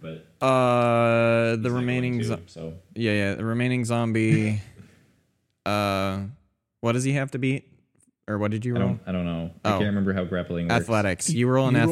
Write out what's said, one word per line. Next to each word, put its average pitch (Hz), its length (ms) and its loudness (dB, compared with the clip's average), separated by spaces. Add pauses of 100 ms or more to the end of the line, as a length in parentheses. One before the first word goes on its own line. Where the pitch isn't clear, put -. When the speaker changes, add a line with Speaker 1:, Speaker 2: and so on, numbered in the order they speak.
Speaker 1:
but 80 260 -14 (180)
Speaker 2:
Uh, 117 1080 2
the 113 80 -2
Speaker 1:
he's - 0 - (100)
not - 60 -
Speaker 2:
remaining 123 400 -2
Speaker 1:
going - 20 -2
to, 113 60 -4
Speaker 2:
zo- 113 180 -4
Speaker 1:
so. 82 280 -12 (200)
Speaker 2:
Yeah, 110 180 0
yeah, 101 240 0
the 101 100 -6
remaining 123 400 0
zombie. 110 800 2
<laughs> - 60 -20 (920)
Uh, 98 580 0 (580)
what 117 120 2
does 127 100 0
he 135 80 0
have 135 200 -2
to 135 60 -6
beat? 127 300 -2 (600)
Or 104 120 -2
what 104 100 0
did 110 160 -2
you 120 100 -2
Speaker 1:
I 117 40 0
Speaker 2:
roll? 98 100 2
Speaker 1:
don't, - 160 -4
I 92 60 -6
don't 90 140 -2
know. 85 260 -6 (120)
I - 60 -2
Speaker 2:
Oh. - 40 4
Speaker 1:
can't 101 140 0
remember 98 260 0
how 95 100 -2
grappling 87 440 -4
works. 117 140 2
Speaker 2:
Athletics. 104 480 0
You 120 180 0
roll 131 200 2
an 127 80 2
Speaker 3:
You 117 60 4
roll 113 100 4